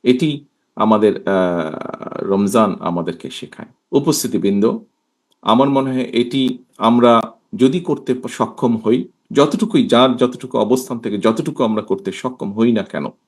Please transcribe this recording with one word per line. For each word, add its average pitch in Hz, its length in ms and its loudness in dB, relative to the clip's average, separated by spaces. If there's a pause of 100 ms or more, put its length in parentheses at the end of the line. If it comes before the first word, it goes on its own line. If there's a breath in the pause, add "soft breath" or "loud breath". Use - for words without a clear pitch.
এটি 143 420 0 (300)
আমাদের, 107 420 2
আহ, - 1080 -4
রমজান 101 540 2
আমাদেরকে 85 500 -6
শেখায়। - 420 -16 (200)
উপস্থিতিবৃন্দ, 110 880 0 (640)
আমার 123 280 4
মনে 135 240 0
হয় 127 200 -2
এটি 127 440 0 (200)
আমরা 117 440 6 (340)
যদি 135 240 2
করতে 139 340 -4
প-, 127 140 -6
সক্ষম 117 500 -2
হই, 110 300 0 (240)
যতটুকুই, 147 560 2
যার 123 300 4
যতটুকু 127 400 -2
অবস্থান 120 420 -2
থেকে 104 180 -6
যতটুকু 120 460 -2
আমরা 110 180 0
করতে 95 300 -6
সক্ষম 117 420 -8
হই 113 180 2
না 107 120 0
কেন 76 220 -8 (220)